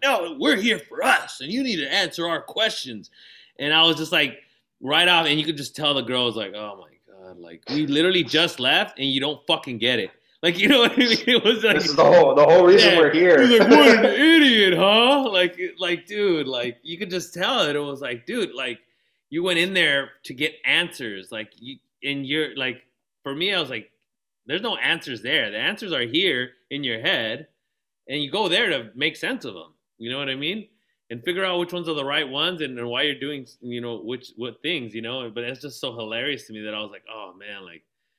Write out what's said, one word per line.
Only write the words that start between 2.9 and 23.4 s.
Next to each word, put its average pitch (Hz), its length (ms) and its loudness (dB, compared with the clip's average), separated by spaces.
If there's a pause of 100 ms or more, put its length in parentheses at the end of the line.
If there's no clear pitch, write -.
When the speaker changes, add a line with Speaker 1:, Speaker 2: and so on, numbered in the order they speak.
Speaker 1:
And 143 120 -2
I 160 120 4
was 165 120 2
just 156 140 -8
like, 151 300 -2 (400)
right 156 260 0
off, 170 200 2
and 151 120 0
you 151 80 -4
could 160 100 -6
just 139 200 -14
tell 147 180 -2
the 135 80 -4
girl 127 240 -4
was 113 100 -4
like, 98 180 -8
"Oh 104 300 -12
my 76 60 -20 (240)
God, 92 240 -20
like, 85 320 -20
we 147 160 -2
literally 165 380 0
just 160 340 -2
left 143 400 -2
and 135 100 -4
you 135 120 -2
don't 143 260 -6
fucking 135 320 -4
get 120 220 0
it." 95 100 -8 (320)
Like, 170 160 0
you - 100 2
know 277 120 6
what 233 120 4
I - 40 -4
mean? 240 260 2
<laughs> - 60 -4
It 240 160 4
was 220 180 2
like, 220 140 2
Speaker 2:
"This 165 140 0
is 143 60 -2
the 160 80 6
whole, 156 300 8
the 143 100 8
whole 175 220 8
reason 202 280 8
Speaker 1:
yeah. 170 40 4
Speaker 2:
we're 147 160 6
here." 170 320 6
Speaker 1:
He's 233 140 8
like, 202 100 6
"What 262 340 8
an - 20 -
Speaker 2:
<laughs> 226 140 2
Speaker 1:
idiot, 269 560 6
huh?" 233 540 4
Like, 180 280 0 (200)
like, 175 280 -4
dude, 190 420 -2
like, 123 340 -6
you 165 160 -14
could 190 120 -8
just 175 220 -8
tell 208 320 -2
that 147 120 -2
it 147 40 -2
was 143 200 -8
like, 123 260 -10
dude, 226 260 -6
like, 123 280 -8 (500)
you 160 120 -6
went 175 160 0
in 185 140 0
there 147 380 0 (140)
to 139 100 -14
get 147 220 -6 (100)
answers. 127 680 -6
Like, 107 260 -12
you, 127 200 -18 (260)
and 139 220 -6
you're 143 280 -4
like, 127 280 -6 (400)
for 139 120 -10
me, 185 200 -4